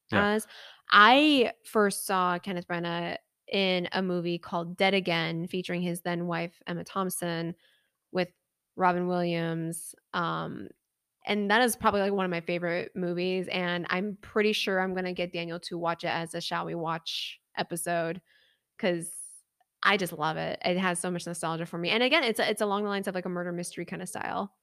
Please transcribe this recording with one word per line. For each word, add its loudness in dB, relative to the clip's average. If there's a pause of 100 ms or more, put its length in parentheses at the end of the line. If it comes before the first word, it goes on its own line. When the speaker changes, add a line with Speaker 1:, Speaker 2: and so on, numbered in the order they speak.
(120)
Speaker 1:
Yeah. 4
Speaker 2:
as. -2 (440)
I 8 (120)
first 2
saw 2
Kenneth -6
Branagh -2 (340)
in 2
a 0
movie 0
called -6
Dead 4
Again, 0
featuring -4
his -2
then -2
wife, -4
Emma -6
Thompson, -4 (580)
with -2 (460)
Robin 2
Williams, -2 (180)
um, -4 (580)
and 0
that 6
is 2
probably, 2
like, 2
one 0
of 0
my -2
favorite -2
movies, -2
and -2
I'm -2
pretty 2
sure 0
I'm 0
gonna -4
get -4
Daniel -6
to -8
watch -2
it 0
as -4
a -4
Shall -4
We -6
Watch -6 (160)
episode, -4 (580)
'cause -2 (720)
I 6
just -2
love -2
it. -4
It 2
has 0
so -4
much -4
nostalgia -4
for -8
me, -2
and 4
again, 4
it's, 0
it's 0
along 0
the -2
lines -2
of, -6
like, -4
a -4
murder -4
mystery -8
kinda -10
style. -6